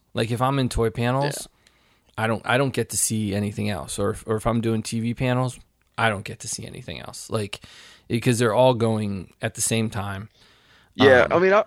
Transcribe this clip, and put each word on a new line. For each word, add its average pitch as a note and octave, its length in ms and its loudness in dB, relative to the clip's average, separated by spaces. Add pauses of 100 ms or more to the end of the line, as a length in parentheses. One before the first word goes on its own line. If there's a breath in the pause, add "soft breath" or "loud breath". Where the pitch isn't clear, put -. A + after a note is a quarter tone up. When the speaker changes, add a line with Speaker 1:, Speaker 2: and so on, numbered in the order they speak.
(140)
Speaker 1:
Like, A2+ 180 -2
if A#2 100 -2
I'm C#3 180 2
in B2 100 0
toy A2+ 200 0
panels, C3 580 -2
Speaker 2:
Yeah. - 760 -14
Speaker 1:
I A2 40 0
don't, A2 180 -2
I A#2 120 2
don't C3+ 160 0
get - 160 -2
to G#2+ 80 -6
see G#2+ 360 -2
anything G#2 360 -2
else. E2+ 300 -8
Or G2+ 120 0
if, - 160 -12
or A2 80 -2
if G#2+ 100 -6
I'm A#2 160 0
doing A2 220 -2
T A#2 160 -6
V A#2 140 -2
panels, B2+ 440 -2 (400)
I A2+ 120 2
don't G#2 160 -4
get - 160 -12
to A#2 60 -12
see A2 180 -8
anything E2 340 -12
else. - 300 -16
Like, G#2+ 320 -6 (480 loud breath)
because A#2 300 0
they're A#2 140 2
all B2+ 200 6
going G#2+ 680 -2
at A#2 140 -4
the A#2 60 -8
same A2+ 280 0
time. G2+ 400 -6 (640 soft breath)
Speaker 2:
Yeah, C3 280 8
Speaker 1:
Um, - 100 2
Speaker 2:
I E3+ 60 4
mean, F#3+ 140 4
I, G#3+ 140 6